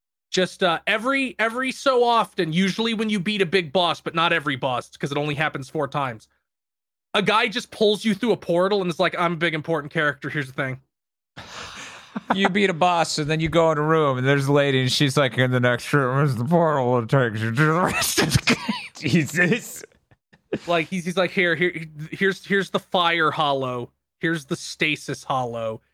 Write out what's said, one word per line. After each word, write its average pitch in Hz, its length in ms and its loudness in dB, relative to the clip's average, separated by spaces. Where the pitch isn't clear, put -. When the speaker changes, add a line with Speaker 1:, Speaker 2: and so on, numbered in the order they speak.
Speaker 1:
Just, 180 320 -2
uh, 170 240 2
every, 247 520 -2
every 240 340 -2
so 247 320 2
often, 202 480 0
usually 196 420 0
when 214 160 -2
you 208 80 0
beat 196 240 -2
a 180 40 4
big 165 260 0
boss, 170 280 2
but 165 140 -8
not 170 180 2
every 147 240 0
boss, 127 400 -4
'cause 143 140 -4
it 143 80 -2
only 147 160 0
happens 143 360 -4
four 143 180 -4
times, 131 400 -6
a 208 80 2
guy 214 260 2
just 220 240 -6
pulls 208 320 2
you 214 100 2
through 214 180 0
a 170 40 2
portal 190 460 2
and 180 80 0
is 156 100 -4
like, 165 180 2
"I'm 175 140 2
a 170 40 -2
big 160 180 0
important 151 380 -4
character, 147 360 -2
here's 135 180 -4
the 131 60 -18
thing." 131 280 -6
Speaker 2:
You 294 140 2
beat 190 200 2
a 185 60 -2
boss, 170 440 2
and 147 120 -2
then 160 100 0
you 160 80 0
go 165 220 4
in 151 80 0
a 151 40 0
room, 151 360 2
and 127 80 -2
there's 139 220 4
a 143 40 2
lady, 139 280 4
and 127 120 0
she's 143 240 2
like, 135 220 2
"In 127 120 2
the 127 100 2
next 123 320 0
room 139 320 2
is 131 120 0
the 120 80 -2
portal 147 560 2
that 110 80 -4
takes 117 320 2
you 113 140 -2
to 151 100 2
the 156 160 4
rest - 400 -2
of - 120 0
the - 220 2
game." - 280 -4
<laughs> - 120 -18
Speaker 3:
Jesus. 180 720 0
Speaker 1:
Like, 165 220 0
he's, 180 180 -6
he's 175 100 -4
like, 180 140 0
"Here, 175 240 0
here, 165 320 -2
here's, - 340 -2
here's 190 260 -2
the 196 100 -2
fire 170 500 2
hollow. 131 600 -2
Here's 165 260 -2
the 170 100 -4
stasis - 680 -6
hollow. 117 560 -4